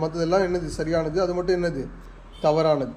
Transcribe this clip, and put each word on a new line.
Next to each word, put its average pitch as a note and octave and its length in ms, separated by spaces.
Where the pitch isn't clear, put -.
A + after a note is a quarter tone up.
மத்ததெல்லாம் E3 360
என்னது? F3+ 240
சரியானது. D#3+ 560
அது F3+ 120
மட்டும் F3 300
என்னது? D3 240
தவறானது. D#3 560